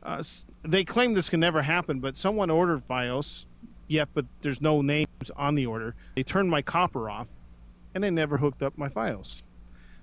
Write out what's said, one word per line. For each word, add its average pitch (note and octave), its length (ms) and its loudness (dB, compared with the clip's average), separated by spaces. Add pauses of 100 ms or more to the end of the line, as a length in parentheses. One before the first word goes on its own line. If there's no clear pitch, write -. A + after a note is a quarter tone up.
Uh, E3 160 -6
s-, - 240 -12 (180)
they F3 220 2
claim A#3+ 300 2
this F3+ 140 0
can E3 120 2
never D#3+ 200 4
happen, D#3 380 0
but C3+ 180 -4
someone G3 340 0
ordered D#3+ 360 2
fios, B2+ 600 -4 (420)
yet, D#3 260 2
but C#3+ 100 0 (180)
there's C3+ 180 -4
no D3+ 200 4
names D3 280 2 (280)
on C#3+ 200 0
the C3 100 2
order. A2+ 300 -6 (180)
They C3 80 2
turned F#3+ 280 0
my D3 120 2
copper C#3+ 480 0
off, A2 160 -6 (680)
and F#3+ 100 -2
they G3+ 60 2
never D#3 280 2
hooked C#3+ 240 0
up C#3 160 -2
my C#3 100 -4
fios. A2 540 -6 (600)